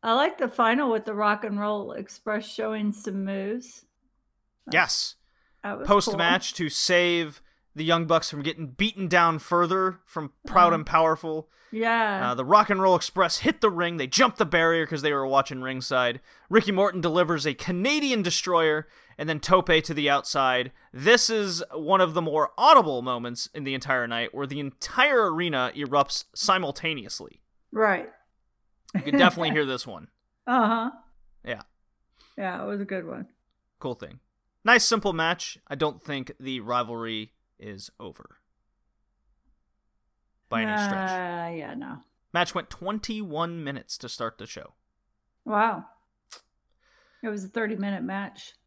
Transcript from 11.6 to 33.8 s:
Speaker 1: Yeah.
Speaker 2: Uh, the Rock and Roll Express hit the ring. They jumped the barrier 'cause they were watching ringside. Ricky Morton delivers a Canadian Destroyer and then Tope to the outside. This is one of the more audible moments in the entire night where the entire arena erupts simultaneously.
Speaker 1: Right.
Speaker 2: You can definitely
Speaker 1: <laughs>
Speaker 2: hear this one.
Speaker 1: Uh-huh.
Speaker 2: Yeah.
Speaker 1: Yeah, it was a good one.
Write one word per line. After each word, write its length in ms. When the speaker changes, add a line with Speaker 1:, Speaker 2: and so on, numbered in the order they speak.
Speaker 1:
Yeah. 580
Speaker 2:
Uh, 40
the 100
Rock 260
and 100
Roll 160
Express 420
hit 220
the 100
ring. 280
They 80
jumped 320
the 80
barrier 400
'cause 160
they 100
were 140
watching 340
ringside. 600
Ricky 240
Morton 280
delivers 440
a 100
Canadian 680
Destroyer 680
and 100
then 120
Tope 420
to 100
the 160
outside. 600
This 360
is 440
one 280
of 140
the 80
more 340
audible 460
moments 500
in 120
the 100
entire 320
night 280
where 120
the 140
entire 720
arena 420
erupts 500
simultaneously. 1080
Speaker 1:
Right. 380
Speaker 2:
You 80
can 160
definitely 320
Speaker 1:
<laughs> 20
Speaker 2:
hear 140
this 200
one. 220
Speaker 1:
Uh-huh. 460
Speaker 2:
Yeah. 180
Speaker 1:
Yeah, 240
it 40
was 140
a 60
good 200
one. 200